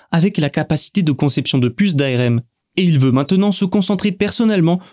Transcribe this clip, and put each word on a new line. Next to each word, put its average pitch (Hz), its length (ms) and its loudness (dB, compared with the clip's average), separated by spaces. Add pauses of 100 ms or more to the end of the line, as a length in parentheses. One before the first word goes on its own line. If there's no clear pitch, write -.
(100)
avec 175 260 0
la 147 140 -2
capacité 156 520 -2
de 151 100 2
conception 139 440 -2
de 123 140 2
puces 185 260 0
d'A 139 80 2
R 123 160 -2
M. 120 220 0 (340)
Et 190 80 0
il 160 140 2
veut 131 140 2
maintenant 185 380 0
se 196 140 -2
concentrer 196 480 0
personnellement 202 680 0 (140)